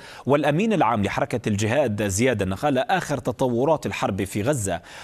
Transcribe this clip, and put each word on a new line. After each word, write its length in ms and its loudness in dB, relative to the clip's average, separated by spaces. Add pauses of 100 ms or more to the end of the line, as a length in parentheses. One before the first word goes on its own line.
(260)
والأمين 480 2
العام 300 2
لحركة 460 -2
الجهاد 580 0
زياد 340 2
النخالة 400 0
آخر 360 -2
تطورات 680 0
الحرب 380 -2
في 180 -4
غزة. 400 -2 (220)